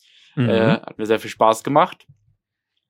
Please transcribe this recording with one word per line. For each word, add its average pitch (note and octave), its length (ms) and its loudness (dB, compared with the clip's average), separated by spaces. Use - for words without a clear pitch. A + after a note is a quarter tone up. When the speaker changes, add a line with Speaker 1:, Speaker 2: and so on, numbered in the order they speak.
Speaker 1:
Mhm. B2 160 -2
Speaker 2:
Äh, A2+ 220 2
hat - 260 -8
mir A2 80 -6
sehr G#2+ 120 0
viel A2 120 -12
Spaß A2 340 0
gemacht. D#3 420 -2